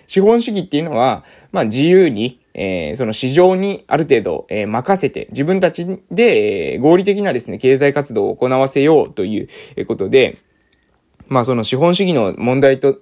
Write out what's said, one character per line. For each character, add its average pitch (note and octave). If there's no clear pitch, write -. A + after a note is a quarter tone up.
資 -
本 A3+
主 A3+
義 G3+
っ -
て C#3+
い -
う E3
の D#3
は、 A#2
ま F#3
あ、 B2
自 A#2
由 F3+
に、 A#2
え F2
ー、 -
そ B2+
の A2
市 B2+
場 F3+
に G3
あ -
る D3+
程 B2
度、 E2+
え G#2
ー、 -
任 B2+
せ C#3
て、 -
自 -
分 F#3+
た F3+
ち E3+
で、 G#2+
え -
ー、 A2
合 D#3
理 G3
的 G3+
な F#3+
で B2
す A#2
ね、 G2
経 C3
済 C#3
活 C#3
動 G2+
を G#2
行 B2
わ C3
せ C3+
よ D3
う -
と G#2
い G2+
う、 G2+
え -
ー、 -
こ -
と G2
で、 B2
ま C3
あ、 A#2
そ B2+
の A2+
資 B2+
本 E3+
主 F3+
義 F3+
の A2
問 B2+
題 C3+
と、 C3+